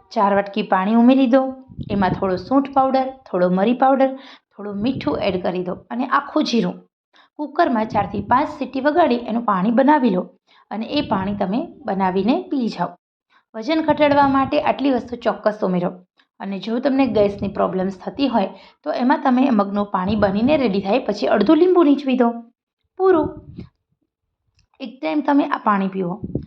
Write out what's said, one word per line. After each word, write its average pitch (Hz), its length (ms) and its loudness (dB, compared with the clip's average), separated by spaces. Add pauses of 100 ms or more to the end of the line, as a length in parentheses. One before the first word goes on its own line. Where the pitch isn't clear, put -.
(120)
ચાર 202 240 2
વાટકી 202 280 -2
પાણી 202 360 2
ઉમેરી 254 340 6
દો, 269 80 6 (500)
એમાં 190 260 0
થોડો 185 200 -2
સૂંઠ 277 360 0
પાવડર, 262 340 2 (200)
થોડો 180 220 0
મરી 202 320 2
પાવડર, 269 280 4 (400)
થોડું 202 320 -12
મીઠું 269 380 -4
એડ 185 220 -2
કરી 180 220 -4
દો 180 120 -6 (160)
અને 240 160 -4
આખું 285 440 -2
જીરું 180 260 -2 (600)
કુકરમાં 277 540 -2
ચારથી 202 360 -4
પાંચ 269 260 2
સીટી 254 300 -6
વગાડી 294 420 2
એનું 233 180 -4
પાણી 208 340 2
બનાવી 262 360 4
લો 180 80 -2 (480)
અને 220 140 -8 (120)
એ - 100 0
પાણી 202 340 -4
તમે 196 180 -2 (260)
બનાવીને 196 500 0 (160)
પી 254 160 -2
જાઓ. 175 220 -4 (680)
વજન 269 260 -2
ઘટાડવા 294 480 4
માટે 269 300 0
આટલી 262 360 0
વસ્તુ 233 300 -6
ચોક્કસ 208 420 -2
ઉમેરો. 180 240 -2 (480)
અને 196 200 -10
જો 226 200 -4
તમને 269 300 0
ગેસની 202 480 0
પ્રોબ્લેમ્સ 185 420 -2
થતી 262 280 -4
હોય 208 220 0 (340)
તો 302 180 -4
એમાં 294 220 0
તમે 254 280 2
મગનું 202 400 0
પાણી 190 320 -2
બનીને 214 340 2
રેડી 202 280 0
થાય 226 220 0
પછી - 280 -2
અડધું 262 260 4
લીંબુ 359 220 4
નીચવી 269 340 2
દો, 240 120 2 (680)
પૂરું. 349 280 2 (1500)
એક 262 140 -12
ટાઇમ 311 280 -4
તમે 294 260 2
આ 285 180 -4
પાણી 196 280 0
પીવો, 185 220 -4 (320)